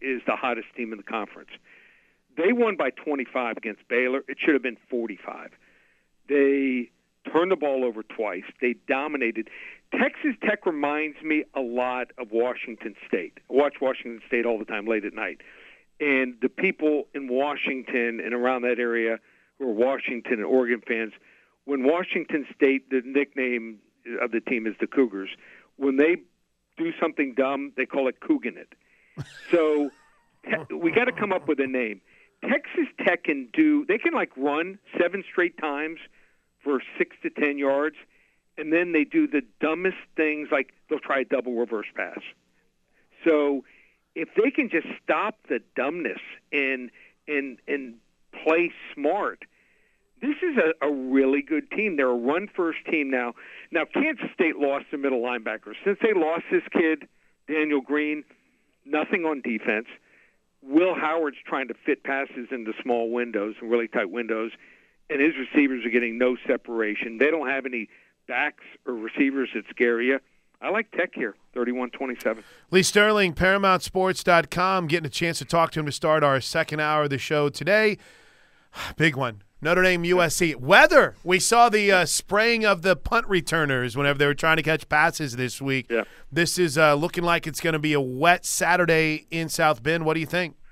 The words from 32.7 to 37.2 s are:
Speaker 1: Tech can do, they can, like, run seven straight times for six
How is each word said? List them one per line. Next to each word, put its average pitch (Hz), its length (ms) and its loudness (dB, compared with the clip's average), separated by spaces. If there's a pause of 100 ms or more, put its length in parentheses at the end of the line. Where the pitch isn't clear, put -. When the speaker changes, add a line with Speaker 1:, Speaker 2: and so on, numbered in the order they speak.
Speaker 1:
Tech 175 180 2
can 139 300 -4
do, 151 320 4
they 190 100 0
can, 339 160 -2
like, 214 240 -2
run 151 420 -4 (220)
seven 175 320 -2
straight 175 240 0
times 156 420 -6 (640)
for 139 200 0 (160)
six - 240 -2